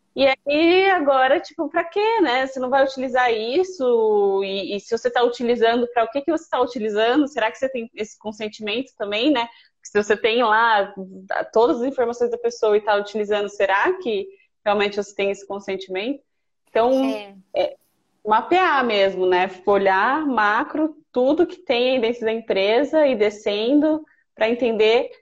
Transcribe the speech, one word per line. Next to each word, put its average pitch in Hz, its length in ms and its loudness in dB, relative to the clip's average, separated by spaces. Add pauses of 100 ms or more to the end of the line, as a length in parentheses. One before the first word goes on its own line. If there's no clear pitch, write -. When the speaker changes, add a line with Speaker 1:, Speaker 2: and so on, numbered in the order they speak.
(140)
Speaker 1:
E 269 120 2
aí, 330 640 2
agora, 277 480 2
tipo, 320 300 -8
pra 339 160 -2
quê, 427 360 -2
né? 262 240 0
Você 262 140 -8
não 254 100 -4
vai 269 160 2
utilizar 254 480 -2
isso? 220 1120 0
E, 196 320 -6
e 202 40 -6
se - 160 -8
você 247 120 -2
tá 240 140 0
utilizando, 240 720 0
pra 226 100 0
o 226 60 -10
que 277 120 -4
que 330 80 -4
você 320 200 -4
tá 262 100 -2
utilizando? 240 680 0
Será 226 240 -4
que - 40 -16
você 262 120 -4
tem 240 260 -8
esse 214 240 -12
consentimento 214 800 -10
também, 214 320 -2
né? 269 180 0 (280)
Porque - 160 -20
se 208 100 2
você 240 140 2
tem 233 260 0
lá 214 500 2 (600)
todas 240 280 4
as 240 60 -2
informações 240 460 -2
da 226 60 -6
pessoa 233 380 0
e 214 40 2
tá 208 160 0
utilizando, 208 520 -2
será 202 500 0
que 208 280 -4 (380)
realmente 202 320 0
você 202 180 -6
tem 196 160 -2
esse 202 160 -10
consentimento? 196 720 -8 (480)
Então, 233 220 2 (140)
Speaker 2:
É. 208 300 -6 (200)
Speaker 1:
é, - 220 -2 (500)
mapear 269 580 2
mesmo, 196 400 2
né? 185 240 2 (160)
Olhar 202 640 2
macro, 262 680 0 (160)
tudo 302 340 2
que - 120 -8
tem 247 340 0
aí 262 80 0
dentro 233 220 -2
da 220 100 0
empresa 226 720 2
e 262 80 2
descendo 226 920 0 (300)
pra 220 160 0
entender, 226 600 2 (120)